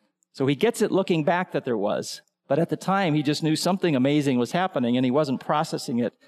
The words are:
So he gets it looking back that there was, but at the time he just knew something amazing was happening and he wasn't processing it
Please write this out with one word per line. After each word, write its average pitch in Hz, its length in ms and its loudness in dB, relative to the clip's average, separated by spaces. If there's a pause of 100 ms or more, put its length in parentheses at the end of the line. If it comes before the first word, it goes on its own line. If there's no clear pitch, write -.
(340)
So 131 140 -2
he 143 80 2
gets 220 260 0
it 202 100 0
looking 180 320 2
back 175 280 0
that 147 120 -4
there 117 140 -2
was, - 440 -4 (260)
but 139 100 0
at 165 120 0
the 156 80 -4
time 190 360 0
he 151 80 2
just 147 220 -2
knew 156 120 2
something 180 400 0
amazing 135 440 2
was 117 140 -2
happening 131 440 0
and 131 80 2
he 123 60 2
wasn't 143 300 0
processing 151 580 -2
it 120 140 -2 (140)